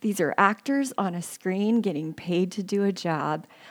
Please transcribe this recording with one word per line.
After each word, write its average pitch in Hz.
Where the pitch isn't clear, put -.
These 202
are 151
actors 254
on 190
a 175
screen 202
getting 160
paid 180
to 208
do 202
a 196
job." 156